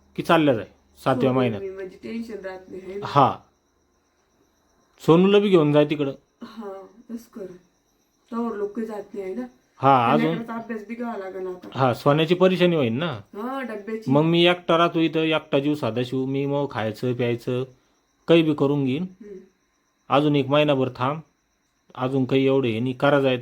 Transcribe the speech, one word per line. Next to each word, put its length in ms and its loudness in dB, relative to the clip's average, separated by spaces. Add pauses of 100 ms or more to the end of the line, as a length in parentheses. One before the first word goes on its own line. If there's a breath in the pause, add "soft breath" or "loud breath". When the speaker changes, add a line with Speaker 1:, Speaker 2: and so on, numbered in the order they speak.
(160)
Speaker 1:
की 60 -6
चालल्या 320 4
जाय 120 -4 (380)
सातव्या 260 2
Speaker 2:
सोनू 100 2
Speaker 1:
महिन्यात. 220 -2
Speaker 2:
मी 80 -8
म्हणजे 320 -14
टेन्शन 420 -10
राहत 140 -12 (100)
नाही, 120 -16
है 180 -12
ना? 100 -8
Speaker 1:
हा. 280 2 (1700)
सोनूला 320 6
बी 100 4
घेऊन 240 6
जाय 120 6
तिकडं. 280 -2 (300)
Speaker 2:
हा, 300 -14 (380)
तसं 280 -16
कर. 80 -10 (840)
तोवर 260 -6
लोक 240 -6
जात 340 -10
नाही, 140 -8
है 60 -8
ना? 120 -8 (300)
Speaker 1:
हा, 220 6
Speaker 2:
त्या 140 4
Speaker 1:
अजून 260 2
Speaker 2:
लेकराचा 160 -10
अभ्यास 340 -10
बी 60 -12
घ्यावा 220 -8
लागेल 300 -10
आता. 280 -12
Speaker 1:
हा, 200 2
सोन्याची 400 2
परेशानी 420 2
होईल 160 0
ना. 140 -4
Speaker 2:
हा, 560 -10
डब्याची. 480 -8
Speaker 1:
मग 120 4
मी 240 4
एकटा 320 2
राहतो 220 2
इथं, 200 0
एकटा 380 -2
जीव 160 0
साधा 300 -2
शिव, 200 -4
मी 220 -4
मग 240 -2
खायचं 440 -4
प्यायचं 500 -4 (640)
काही 140 6
बी 120 0
करून 300 0
घेईन. 180 -2
Speaker 2:
हम्म. 340 -14 (720)
Speaker 1:
अजून 280 2
एक 120 0
महिनाभर 480 2
थांब, 240 -4 (760)
अजून 300 -2
काही 220 2
एवढं 220 2
हे 120 -2
नाही, 120 -2
करा 280 2
जाय 220 2